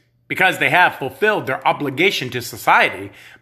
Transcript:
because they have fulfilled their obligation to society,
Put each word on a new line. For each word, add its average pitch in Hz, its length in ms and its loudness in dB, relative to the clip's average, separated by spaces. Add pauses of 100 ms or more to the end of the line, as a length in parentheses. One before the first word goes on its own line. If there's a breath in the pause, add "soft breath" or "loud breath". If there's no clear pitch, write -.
(280)
because 175 320 0
they 143 100 2
have 165 260 4
fulfilled 156 520 -2
their 131 200 -2
obligation 143 640 -2
to 120 120 -6
society, 120 720 0 (300 loud breath)